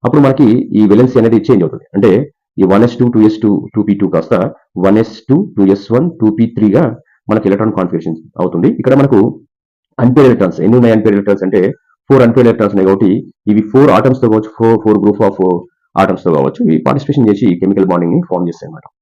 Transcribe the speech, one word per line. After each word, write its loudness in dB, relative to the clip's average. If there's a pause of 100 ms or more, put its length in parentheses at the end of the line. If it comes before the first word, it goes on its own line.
అప్పుడు 2
మనకి 2 (320)
ఈ 4
వేలెన్సీ 2
అనేది 2
చేంజ్ 2
అవుతుంది. -8 (120)
అంటే 2 (500)
ఈ 2 (100)
వన్ 2
ఎస్ -2
టూ, 2 (100)
టూ 2
ఎస్ 0
టూ, -2
టూ -2
పీ -2
టూ -2
కాస్త -4 (440)
వన్ 2
ఎస్ -2 (160)
టూ, 0
టూ 2
ఎస్ 0
వన్, 0 (100)
టూ 2 (120)
పీ 2
త్రీగా 0 (460)
మనకి -2
ఎలక్ట్రాన్ -2
కాన్ఫిగరేషన్ -4 (240)
అవుతుంది. -2 (100)
ఇక్కడ 0
మనకు 2 (800)
అన్‌పెయిర్డ్ 4
ఎలక్ట్రాన్స్ 0
ఎన్ని 2
ఉన్నాయి? 2
అన్‌పెయిర్డ్ 0
ఎలక్ట్రాన్స్ -2
అంటే 0 (460)
ఫోర్ 4
అన్‌పెయిర్డ్ 4
ఎలక్ట్రాన్స్ -2
ఉన్నాయి 2
కాబట్టి, 2 (400)
ఇవి 2 (100)
ఫోర్ 4
ఆటమ్స్ -2
తో 0
కావచ్చు, -2
ఫోర్, 2
ఫోర్ 2
group 0
of -4 (640)
atoms -2
తో 0
కావచ్చు, -2
ఇవి 0
పార్టిసిపేషన్ -2
చేసి 0
కెమికల్ 0
బాండింగ్ -2
ని -2
ఫామ్ -4
చేస్తాయి -12
అన్నమాట. -20 (140)